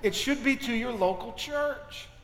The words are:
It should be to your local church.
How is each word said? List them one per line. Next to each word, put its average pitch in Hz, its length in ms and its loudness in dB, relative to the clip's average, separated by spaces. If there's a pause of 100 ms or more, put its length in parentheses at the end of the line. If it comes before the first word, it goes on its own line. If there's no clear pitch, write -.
It 220 140 2
should 277 300 0
be 269 100 6
to 240 180 -2
your 233 200 0
local 190 400 2
church. 294 720 -4 (160)